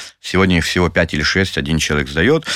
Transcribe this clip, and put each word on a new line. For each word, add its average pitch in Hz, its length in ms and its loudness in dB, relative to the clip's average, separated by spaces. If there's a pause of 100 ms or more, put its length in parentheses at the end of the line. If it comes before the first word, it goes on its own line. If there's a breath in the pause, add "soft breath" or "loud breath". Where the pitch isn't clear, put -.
(200 loud breath)
Сегодня 92 380 2
их 82 80 0
всего - 240 2
пять 87 240 0
или 78 80 0
шесть, 92 340 0
один 76 220 0
человек 73 320 -2
сдаёт. 123 460 2